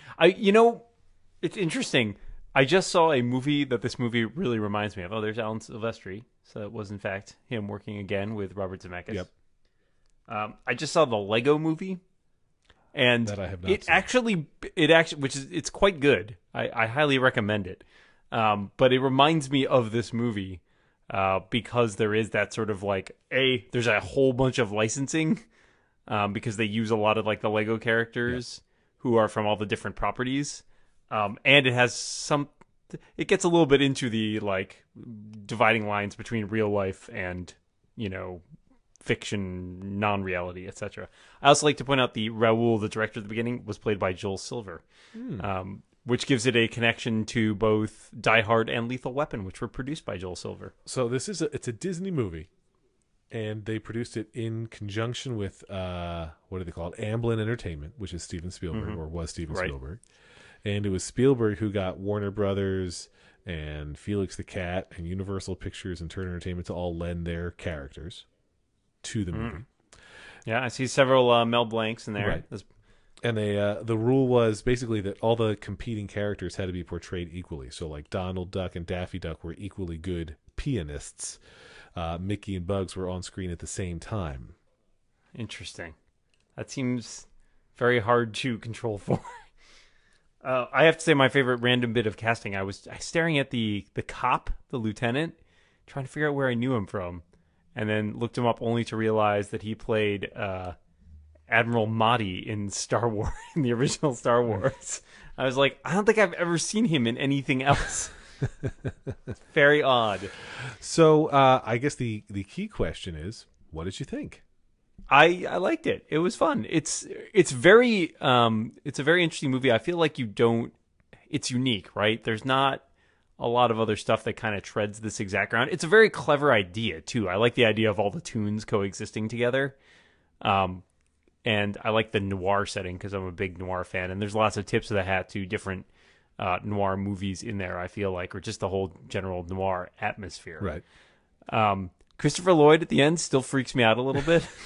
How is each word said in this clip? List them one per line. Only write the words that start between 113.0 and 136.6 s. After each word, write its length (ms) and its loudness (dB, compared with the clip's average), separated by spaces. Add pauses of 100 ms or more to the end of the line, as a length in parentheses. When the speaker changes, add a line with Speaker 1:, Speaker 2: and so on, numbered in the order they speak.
Speaker 2:
is, 300 -10 (240)
what 140 -10
did 140 -8
you 80 -8
think? 360 -12 (680)
Speaker 1:
I, 380 6
I 80 -2
liked 300 -2
it. 240 -2
It 80 0
was 180 0
fun. 320 0
It's, 380 -2 (260)
it's 180 6
very, 680 8
um, 520 4 (120)
it's 140 -8
a 40 -2
very 220 4
interesting 260 -2
movie. 220 4
I 60 6
feel 180 -4
like 220 2
you 80 -2
don't, 480 2 (560)
it's 200 -4
unique, 460 -2
right? 260 2
There's 220 -4
not 400 0 (540)
a 100 -2
lot 220 4
of 100 0
other 160 2
stuff 280 0
that 100 -2
kinda 260 -4
treads 400 -4
this 180 -8
exact 340 -2
ground. 200 2
It's 120 -4
a 40 -4
very 220 8
clever 420 2
idea, 480 0
too. 260 -2
I 100 0
like 180 2
the 100 4
idea 240 4
of 100 0
all 120 2
the 100 -6
toons 460 -4
coexisting 640 -2
together. 480 0 (680)
Um, 400 2 (640)
and 380 0
I 80 -4
like 220 2
the 80 2
noir 460 0
setting 320 -6
'cause 160 -8
I'm 120 -4
a 60 -8
big 260 -6
noir 260 -6
fan. 260 -4
And 100 -4
there's 140 -4
lots 240 2
of 80 -4
tips 240 -2
of 60 0
the 80 2
hat 260 -2
to 160 -6
different, 400 -6 (520)
uh, 240 0